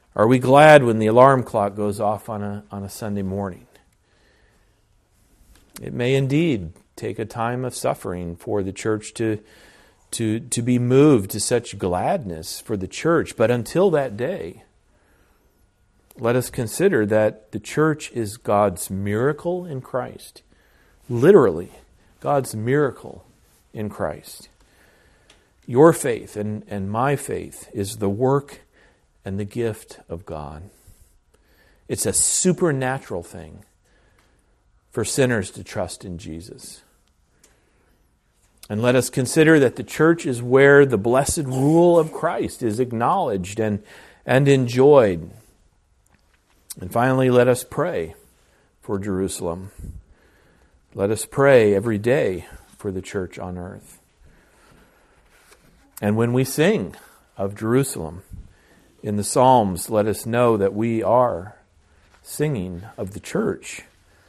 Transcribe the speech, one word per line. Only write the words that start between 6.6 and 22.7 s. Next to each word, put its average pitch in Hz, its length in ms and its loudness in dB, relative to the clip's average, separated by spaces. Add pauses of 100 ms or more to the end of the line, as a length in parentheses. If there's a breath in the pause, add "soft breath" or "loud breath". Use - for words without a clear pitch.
take 110 240 -8
a 113 60 -6
time 120 400 -6
of 123 100 -8
suffering 90 600 -6
for 104 260 -4
the 95 80 -8
church 107 440 -6
to, 110 240 -4 (720 soft breath)
to, 110 280 -4
to 117 240 -4
be 123 160 2
moved 123 520 4
to 104 80 -6
such 117 380 -4
gladness 98 840 -4
for 113 160 -8
the 92 100 -6
church. 156 480 -2
But 117 160 2
until 160 400 0
that 135 260 -2
day, 120 460 -8 (1500)
let 117 180 -2
us 123 140 -2
consider 127 560 0
that 107 460 0
the 107 80 -8
church 151 540 -2
is 107 240 -8
God's 101 520 0
miracle 139 800 -4
in 135 140 -10
Christ. - 600 -10 (680)
Literally, 120 600 4 (500)
God's 139 360 -2
miracle 123 680 -4 (480)